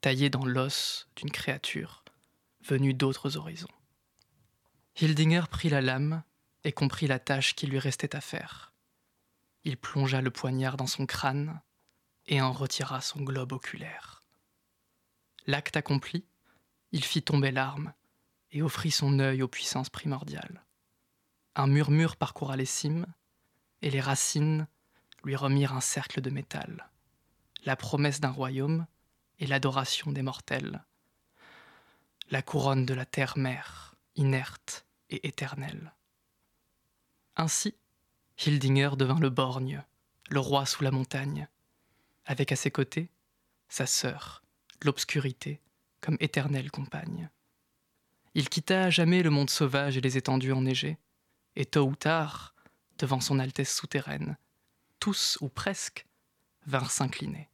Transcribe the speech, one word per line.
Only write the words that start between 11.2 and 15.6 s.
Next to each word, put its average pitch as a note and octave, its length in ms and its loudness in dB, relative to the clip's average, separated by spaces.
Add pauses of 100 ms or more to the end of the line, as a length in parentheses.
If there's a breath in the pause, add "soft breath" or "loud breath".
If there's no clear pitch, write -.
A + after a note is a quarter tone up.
et C#3+ 140 4
en C3 120 2
retira C3 480 -4
son D3 220 -6
globe C3 300 -4
oculaire. - 680 -12 (1200)
L'acte C#3+ 300 -2